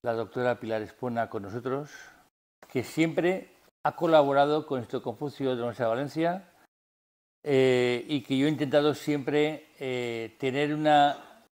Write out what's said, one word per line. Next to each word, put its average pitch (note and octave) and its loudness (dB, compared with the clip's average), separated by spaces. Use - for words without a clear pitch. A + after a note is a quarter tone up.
la A#2+ -2
doctora A#2 -2
Pilar A2 -4
Espona A#2 -6
con G#2+ -8
nosotros, B2 -8
que B2 -4
siempre E3 -2
ha D3 -2
colaborado D3+ 4
con C3+ -4
el A#2 -6
Instituto A#2+ -6
Confucio C3 -4
de B2+ -2
la A#2 -6
Universidad A#2+ -2
de A2+ 2
Valencia, D#3+ -4
eh, B2+ 4
y D3 -2
que C3+ -2
yo C#3 2
he - 4
intentado D3 2
siempre, D3 -2
eh, A#2+ -6
tener C#3+ 0
una D3 2